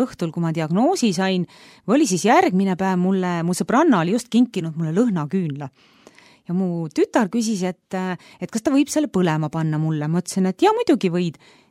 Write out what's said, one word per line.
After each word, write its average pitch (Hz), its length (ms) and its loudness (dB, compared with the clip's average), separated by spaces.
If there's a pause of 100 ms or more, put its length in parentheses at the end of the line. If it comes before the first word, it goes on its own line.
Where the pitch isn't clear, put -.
õhtul, 190 300 -4
kui 170 120 -4
ma 165 80 -2
diagnoosi 196 640 0
sain, 190 300 0 (420)
või 269 140 2
oli 262 80 2
siis 185 180 -2
järgmine 196 480 4
päev 190 240 0
mulle, 180 380 0 (100)
mu 180 80 0
sõbranna 220 460 4
oli 175 100 0
just 233 200 -2
kinkinud 190 440 0
mulle 160 220 -2
lõhnaküünla. 160 680 -2 (760)
Ja - 80 -8
mu 175 400 -2
tütar 262 400 0
küsis, 214 320 -2
et, 185 320 -8
et - 560 -8
kas 226 120 -6
ta 294 100 0
võib 285 180 2
selle 302 160 0
põlema 156 400 0
panna 156 320 -2
mulle. 156 320 -2
Ma 175 80 0
ütlesin, 185 300 -2
et 185 100 -8
jaa, 415 160 4
muidugi 311 320 2
võid. 170 300 -2 (320)